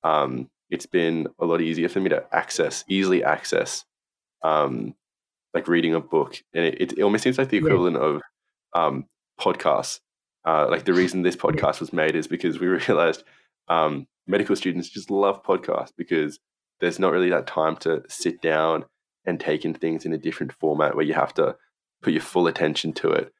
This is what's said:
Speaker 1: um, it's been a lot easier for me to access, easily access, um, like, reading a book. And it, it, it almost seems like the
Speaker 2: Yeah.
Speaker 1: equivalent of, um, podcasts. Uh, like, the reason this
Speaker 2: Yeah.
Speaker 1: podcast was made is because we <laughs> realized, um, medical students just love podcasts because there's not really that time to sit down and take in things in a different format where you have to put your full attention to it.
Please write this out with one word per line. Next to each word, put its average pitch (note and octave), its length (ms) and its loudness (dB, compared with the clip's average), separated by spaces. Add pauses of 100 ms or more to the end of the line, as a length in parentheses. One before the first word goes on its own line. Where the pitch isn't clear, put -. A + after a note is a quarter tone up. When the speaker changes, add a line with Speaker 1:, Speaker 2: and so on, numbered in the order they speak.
Speaker 1:
um, C2+ 480 0 (200)
it's - 160 -6
been E2 420 0 (100)
a E2+ 60 -2
lot E2 160 2
easier E2 280 0
for F#2+ 120 -2
me F#2 80 0
to D2+ 260 0
access, - 540 -2
easily F#2 340 2
access, - 640 -2 (580)
um, C#2+ 540 0 (580)
like, E2+ 140 -2
reading E2 260 2
a E2 60 2
book. - 420 -2 (100)
And E2+ 120 0
it, - 160 -2
it, F2+ 180 -2
it - 40 2
almost G2+ 200 2
seems B2+ 160 0
like C3+ 120 0
the G#2+ 80 2
Speaker 2:
Yeah. - 40 2
Speaker 1:
equivalent F2+ 340 2
of, D2+ 260 0 (500)
um, D2 340 0 (320)
podcasts. - 640 0 (440)
Uh, D#2 260 4
like, E2 140 0
the F#2 100 2
reason F2+ 280 2
this F2 120 2
Speaker 2:
Yeah. - 80 -14
Speaker 1:
podcast - 380 0
was D#2+ 120 -8
made D#2 220 0
is D#2+ 140 -2
because E2 320 -4
we F2+ 80 0
<laughs> F#2 200 0
realized, E2 360 2 (440)
um, D#2 380 0 (220)
medical G2+ 260 2
students F2 340 -4
just - 220 -14
love G2 320 0
podcasts - 540 -2
because D#2 420 -2 (400)
there's F2 220 -2
not F#2 120 4
really F2+ 180 4
that - 180 0
time D#2+ 280 0
to D#2+ 320 -2
sit - 320 -4
down D#2+ 440 0 (400)
and F2 160 -2
take D#2 240 -2
in E2 100 -2
things D#2+ 300 -4
in D#2+ 80 -4
a D#2 60 -4
different D2+ 340 -6
format D2+ 420 0
where D#2 100 0
you D#2 100 0
have - 200 0
to - 220 0 (460)
put - 100 2
your D#2 100 0
full F2 240 0
attention D#2+ 460 -2
to - 180 -2
it. - 300 -2